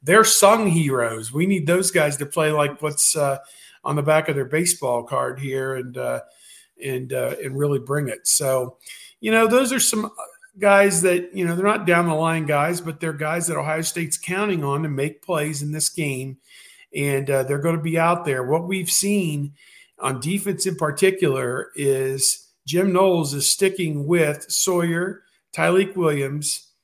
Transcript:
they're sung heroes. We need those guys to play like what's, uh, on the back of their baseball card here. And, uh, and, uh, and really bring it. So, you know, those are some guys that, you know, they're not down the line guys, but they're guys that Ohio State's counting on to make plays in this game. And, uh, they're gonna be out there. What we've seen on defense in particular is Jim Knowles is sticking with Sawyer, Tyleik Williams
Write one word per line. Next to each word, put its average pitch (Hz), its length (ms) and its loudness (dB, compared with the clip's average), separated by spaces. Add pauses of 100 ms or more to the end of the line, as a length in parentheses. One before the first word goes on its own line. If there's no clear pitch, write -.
they're 190 220 6
sung 214 440 4
heroes. 123 640 0
We 160 120 0
need 185 220 0
those 180 240 2
guys 147 260 2
to 143 80 -6
play 156 260 0
like 147 300 0
what's, 151 360 0
uh, 139 220 0 (440)
on 147 140 -2
the 143 40 0
back 156 280 4
of 143 60 -2
their 135 100 -2
baseball 131 580 0
card 127 380 -4
here. 135 340 -4
And, 127 220 -10
uh, 123 240 -4 (600)
and, 127 300 -6
uh, 123 320 -4
and 135 140 -8
really 143 220 0
bring 143 280 -4
it. - 200 -6
So, 131 500 0 (420)
you 214 120 -2
know, 226 160 4
those 247 260 4
are 254 60 0
some 214 320 -2 (480)
guys 202 420 6
that, 180 340 0
you 185 100 -2
know, 170 100 0
they're 185 100 0
not 208 200 2
down 175 220 4
the 160 60 0
line 160 320 0
guys, 151 340 0
but 165 200 -10
they're 165 140 -4
guys 156 340 -4
that 156 100 -4
Ohio 156 240 -2
State's 160 360 -4
counting 185 460 -2
on 139 200 -2
to 156 60 -4
make 143 320 -4
plays 151 400 -4
in 147 100 -6
this 156 180 -4
game. 135 480 -6 (580)
And, 139 340 -2
uh, 135 140 2
they're 143 160 -2
gonna 160 220 -2
be 165 160 -2
out 170 260 2
there. 131 200 -2
What 160 240 -2
we've 185 240 -4
seen 160 640 0 (460)
on 131 200 -4
defense 196 460 -2
in 185 100 -2
particular 151 1000 0
is 135 760 -2 (160)
Jim 180 260 2
Knowles 175 400 4
is 139 160 0
sticking 175 560 0
with 151 440 0
Sawyer, 175 760 -2 (300)
Tyleik 190 420 2
Williams 147 760 -2 (140)